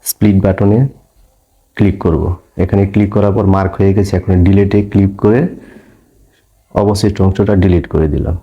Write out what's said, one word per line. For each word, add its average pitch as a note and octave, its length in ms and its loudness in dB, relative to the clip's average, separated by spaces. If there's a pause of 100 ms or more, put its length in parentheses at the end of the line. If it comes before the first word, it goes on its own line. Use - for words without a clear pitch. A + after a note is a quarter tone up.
স্প্লিট G2+ 400 0
বাটনে G2+ 340 2 (960)
ক্লিক G2 280 0
করব। E2 180 0 (400)
এখানে G2 200 0 (100)
ক্লিক G#2 240 0
করার G2+ 200 0
পর G#2+ 80 0 (100)
মার্ক F#2+ 240 -2
হয়ে G2 180 2
গেছে। G2+ 220 0
এখন F#2 140 -2 (140)
ডিলিটে G2 320 2 (120)
ক্লিক G2 220 0 (100)
করে A2+ 180 2 (1300)
অবশিষ্ট G2+ 420 0 (100)
অংশটা G2+ 360 0
ডিলিট F2 300 2
করে D#2 220 0
দিলাম। C#2+ 280 -4